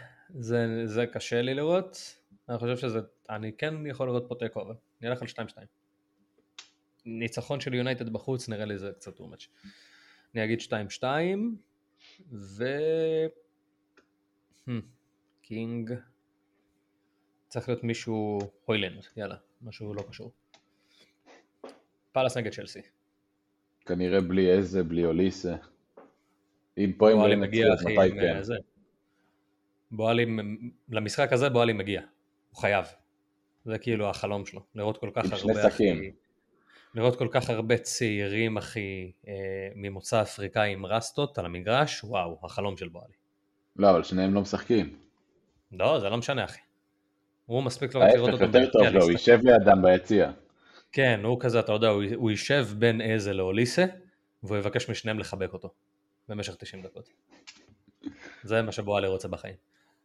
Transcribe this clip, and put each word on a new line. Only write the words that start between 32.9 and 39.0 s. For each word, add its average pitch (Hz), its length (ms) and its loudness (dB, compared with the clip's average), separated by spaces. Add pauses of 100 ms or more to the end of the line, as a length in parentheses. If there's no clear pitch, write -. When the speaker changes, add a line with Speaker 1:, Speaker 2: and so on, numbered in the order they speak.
Speaker 1:
זה 110 120 -6
כאילו 107 320 -2
החלום 101 360 -6
שלו, 95 160 -18 (140)
לראות 107 220 -4
כל 107 160 -10
כך 117 180 -2
Speaker 2:
עם 101 60 -6
שני 101 140 -2
Speaker 1:
הרבה, 104 200 4
Speaker 2:
שקים. 98 260 2
Speaker 1:
אחי, 98 140 -10 (840)
לראות 123 200 2
כל 120 160 -4
כך 127 180 0
הרבה 110 280 0
צעירים, 107 800 -4
אחי, 98 540 -10 (160)